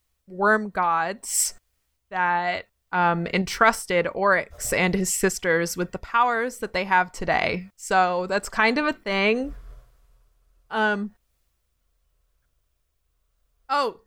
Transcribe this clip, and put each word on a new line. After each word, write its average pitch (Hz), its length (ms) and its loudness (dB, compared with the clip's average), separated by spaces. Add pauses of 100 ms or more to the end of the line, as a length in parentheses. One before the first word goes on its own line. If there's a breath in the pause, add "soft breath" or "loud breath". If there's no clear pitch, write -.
(280)
worm 208 420 2
gods 175 840 -2 (540)
that, 180 580 0 (260)
um, 170 400 2
entrusted 185 800 2
Oryx 190 580 0
and 180 220 2
his 190 180 0
sisters 170 640 0
with 175 160 -4
the - 60 -12
powers 240 600 0
that 208 120 -8
they 185 140 -2
have 185 260 2
today. - 640 -2
So 180 520 0
that's 196 200 -2
kind 226 300 2
of 302 80 -2
a 302 80 -2
thing. 220 640 -2 (1120)
Um. 208 460 -2 (2500)
Oh, 269 400 -2